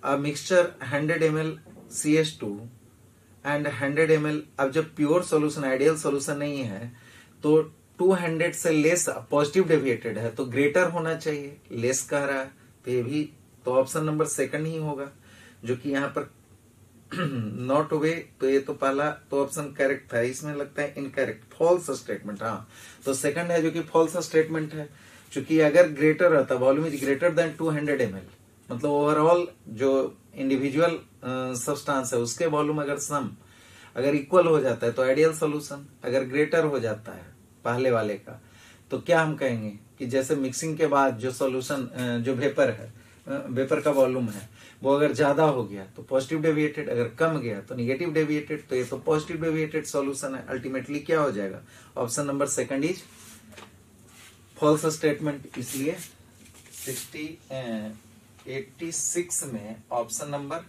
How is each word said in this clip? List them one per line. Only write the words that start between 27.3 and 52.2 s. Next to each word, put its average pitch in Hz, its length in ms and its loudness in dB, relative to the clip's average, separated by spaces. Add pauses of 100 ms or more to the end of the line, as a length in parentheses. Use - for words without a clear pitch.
than 160 260 0
two 160 140 0
hundred 147 300 0
M 104 140 0
L, 92 160 -14 (400)
मतलब 123 200 -2
overall 151 560 4 (220)
जो 135 500 0 (160)
individual, 135 560 0
अ, 127 640 -8
substance 131 600 -4
है 120 60 2
उसके 120 260 -2
volume 151 360 0
अगर 143 160 -4
sum 139 320 -4 (680)
अगर 139 180 2
equal 165 320 4
हो 156 140 6
जाता 117 260 0
है 117 60 0
तो 131 100 0
आइडियल 147 320 4
solution, 147 520 -4 (180)
अगर 131 200 0
greater 151 400 2
हो 143 160 0
जाता 107 320 -4
है 87 180 -18 (340)
पहले 123 260 2
वाले 107 240 2
का - 260 -14 (500)
तो 131 80 -4
क्या 165 240 4
हम 156 140 0
कहेंगे 117 340 -2 (280)
कि 139 80 -6
जैसे 131 300 0
mixing 139 400 -4
के 160 100 2
बाद 135 320 2
जो 127 140 -4
solution, 131 540 -2
अ, 120 320 -4
जो 127 160 -2
vapor 135 360 2
है, 110 220 -10 (360)
अ, 135 200 -6
vapor 127 320 0
का 151 100 2
volume 127 380 2
है 101 200 -10 (340)
वो 135 120 4
अगर 143 180 4
ज्यादा 143 320 4
हो 131 200 2
गया 98 220 -10
तो - 160 -18
positive 135 400 -2
deviated, 151 460 0
अगर 120 200 -2
कम 160 300 0
गया 110 220 -6
तो 131 140 -12
negative 135 380 -2
deviated, 151 560 -2
तो 131 80 -2
ये 127 80 0
तो 135 140 -8
positive 156 440 -2
deviated 156 420 -2
solution 139 500 -4
है। 127 140 -12
Ultimately 131 580 -6
क्या 160 140 2
हो 143 100 2
जाएगा, 98 320 -6 (340)
Option 135 300 -4